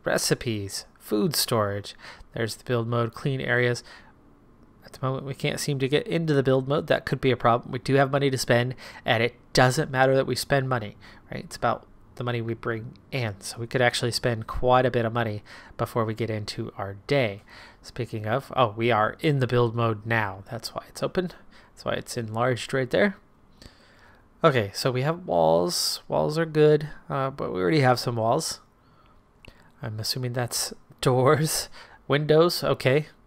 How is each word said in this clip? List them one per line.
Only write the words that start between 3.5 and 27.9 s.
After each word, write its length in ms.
At 100
the 120
moment, 180
we 120
can't 240
seem 180
to 100
get 200
into 260
the 80
build 260
mode. 200
That 180
could 160
be 80
a 80
problem. 340
We 60
do 180
have 140
money 220
to 80
spend, 340
and 160
it 140
doesn't 380
matter 240
that 100
we 100
spend 320
money, 300
right? 120
It's 120
about 300
the 80
money 180
we 140
bring 420
in. 280
So 200
we 80
could 140
actually 320
spend 340
quite 360
a 60
bit 160
of 80
money 300
before 280
we 100
get 160
into 440
our 200
day. 380
Speaking 420
of, 300
oh, 200
we 140
are 300
in 200
the 80
build 280
mode 320
now. 420
That's 240
why 160
it's 140
open. 300
That's 120
why 80
it's 240
enlarged 560
right 160
there. 280
Okay, 300
so 180
we 120
have 240
walls. 800
Walls 320
are 80
good, 420
uh, 200
but 240
we 80
already 200
have 180